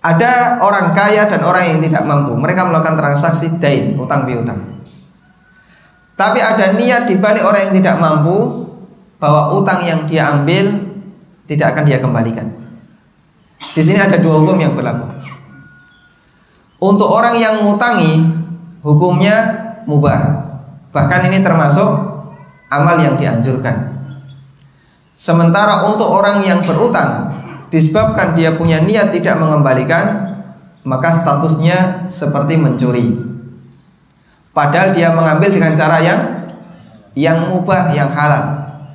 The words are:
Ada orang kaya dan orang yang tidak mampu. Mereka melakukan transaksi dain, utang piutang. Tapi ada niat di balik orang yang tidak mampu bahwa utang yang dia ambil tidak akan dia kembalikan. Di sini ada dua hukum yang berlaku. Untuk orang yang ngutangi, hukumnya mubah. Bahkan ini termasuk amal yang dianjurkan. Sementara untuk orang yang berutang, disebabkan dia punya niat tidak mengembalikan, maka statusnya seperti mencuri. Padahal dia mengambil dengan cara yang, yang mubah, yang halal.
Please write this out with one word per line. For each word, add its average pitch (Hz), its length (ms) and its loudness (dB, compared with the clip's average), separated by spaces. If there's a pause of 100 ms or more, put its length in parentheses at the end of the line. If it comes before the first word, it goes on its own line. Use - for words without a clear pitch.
Ada 240 580 2
orang 185 320 2
kaya 208 320 2
dan 208 160 0
orang 175 320 0
yang 156 80 2
tidak 147 240 0
mampu. 139 320 0
Mereka 180 320 0
melakukan 160 240 0
transaksi 160 640 -2
dain, 139 400 0
utang 127 320 -2
piutang. 113 320 -6 (1500)
Tapi 214 240 0
ada 214 400 2
niat 240 320 0
di 180 80 2
balik 208 240 2
orang 196 280 2
yang 196 120 -2
tidak 185 160 2
mampu 165 640 0 (560)
bahwa 151 400 2
utang 185 240 0
yang 160 240 -2
dia 151 240 0
ambil 170 400 2 (800)
tidak 143 240 0
akan - 80 -2
dia 143 160 2
kembalikan. 113 480 -2 (1300)
Di 160 80 0
sini 185 160 4
ada 190 220 2
dua 156 240 4
hukum 185 160 2
yang 135 160 0
berlaku. - 480 -6 (1600)
Untuk 202 240 4
orang 233 320 2
yang 220 240 0
ngutangi, 202 560 2 (640)
hukumnya 180 520 2 (520)
mubah. 143 320 2 (720)
Bahkan 180 400 0
ini 190 80 2
termasuk 165 480 2 (800)
amal 156 320 2
yang - 160 2
dianjurkan. 117 800 -2 (1200)
Sementara 190 720 2
untuk 214 240 0
orang 202 320 2
yang 180 160 2
berutang, 160 720 -2 (400)
disebabkan 170 640 2
dia 160 160 2
punya 160 320 0
niat 208 320 0
tidak 165 240 0
mengembalikan, 156 960 0 (480)
maka 131 300 -2
statusnya 160 960 0
seperti 147 480 -2
mencuri. 120 560 0 (1400)
Padahal 165 400 0
dia 170 220 2
mengambil 165 400 2
dengan 165 180 2
cara 160 320 2
yang, 180 160 0 (960)
yang 160 320 0
mubah, 185 480 0
yang 143 160 -2
halal. 147 480 -2 (340)